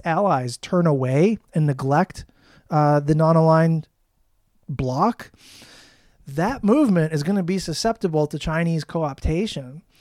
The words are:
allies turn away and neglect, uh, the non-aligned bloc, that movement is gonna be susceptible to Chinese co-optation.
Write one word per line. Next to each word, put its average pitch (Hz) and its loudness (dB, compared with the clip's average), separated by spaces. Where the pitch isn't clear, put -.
allies 160 0
turn 175 0
away 143 2
and 156 2
neglect, 143 -2
uh, 147 2
the 147 0
non-aligned 160 2
bloc, 139 -2
that 175 -4
movement 202 4
is 147 -2
gonna 190 0
be 185 -2
susceptible 165 -2
to 151 -10
Chinese 165 -2
co-optation. 156 -6